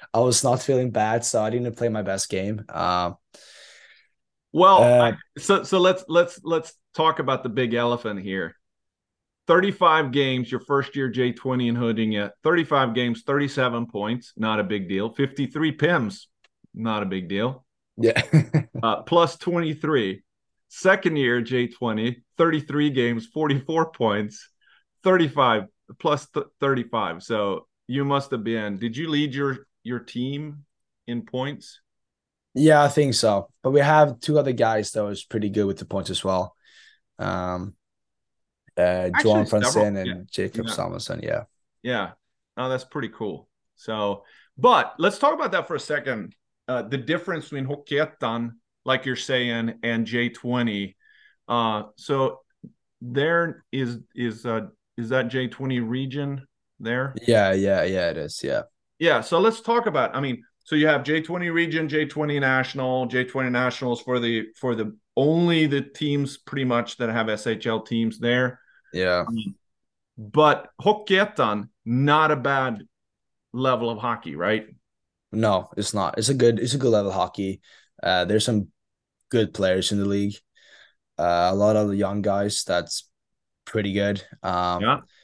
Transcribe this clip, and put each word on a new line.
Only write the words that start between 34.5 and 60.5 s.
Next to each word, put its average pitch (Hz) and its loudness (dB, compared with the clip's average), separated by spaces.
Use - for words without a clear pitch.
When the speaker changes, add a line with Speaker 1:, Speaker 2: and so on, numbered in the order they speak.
Speaker 1:
guys 110 0
that 107 -2
was 101 -6
pretty 104 -4
good 104 2
with 98 -4
the - -12
points 95 -6
as 90 -6
well. 95 -2
Um, 92 -4
uh, 90 2
Speaker 2:
Actually, 110 4
Speaker 1:
Johan 104 4
Speaker 2:
several. 110 0
Speaker 1:
Franzen 101 -2
and 92 -6
Speaker 2:
Yeah. 90 -8
Speaker 1:
Jacob - -6
Speaker 2:
Yeah. - -6
Speaker 1:
Samuelsson, - -6
yeah. - -4
Speaker 2:
Yeah. 113 -4
Oh, 127 -4
that's 127 -4
pretty 123 -8
cool. 92 -10
So, 104 -4
but 202 4
let's - 0
talk 294 2
about 294 -4
that 180 -2
for 165 -6
a 131 -6
second. 131 -6
Uh, 123 -4
the 117 -6
difference 165 -4
between 135 -8
Hockeyettan, 139 -4
like 131 -2
you're 127 -4
saying, 120 -2
and 113 -2
J 120 -2
twenty. 117 -4
Uh, 113 -2
so 135 -2
there 151 -2
is, 120 -4
is, 117 -6
uh, 110 -4
is 117 -8
that 127 0
J 127 -4
twenty 131 -4
region 135 -6
there? 127 -4
Speaker 1:
Yeah, 104 6
yeah, 95 2
yeah, 90 0
it 78 -6
is, 76 -8
yeah. 67 -2
Speaker 2:
Yeah, 151 2
so 165 0
let's 220 2
talk 233 0
about, 135 0
I 135 -2
mean, 131 -4